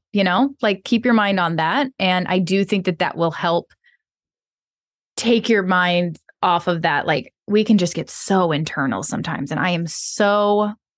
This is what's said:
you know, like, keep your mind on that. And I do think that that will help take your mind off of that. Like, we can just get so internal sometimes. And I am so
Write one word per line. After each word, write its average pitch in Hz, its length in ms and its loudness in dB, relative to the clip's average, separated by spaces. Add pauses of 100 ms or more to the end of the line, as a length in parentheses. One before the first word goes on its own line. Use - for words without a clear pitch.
(120)
you 196 120 2
know, 208 380 2
like, 202 220 0
keep 240 220 0
your 247 80 2
mind 202 260 2
on 170 180 0
that. 190 300 0 (120)
And 180 280 0
I 185 120 0
do 190 260 0
think 196 200 -2
that 175 140 -2
that 175 160 -4
will 165 160 0
help 170 400 -2 (1400)
take 233 320 2
your 214 160 4
mind 180 560 0 (220)
off 190 260 0
of 170 140 0
that. 156 240 0
Like, - 280 -4 (140)
we 208 160 2
can 214 140 4
just 175 160 0
get - 160 -6
so 185 420 0
internal 139 520 -4
sometimes. - 480 -6
And - 80 -4
I 180 100 -2
am 170 160 -2
so 208 880 0 (240)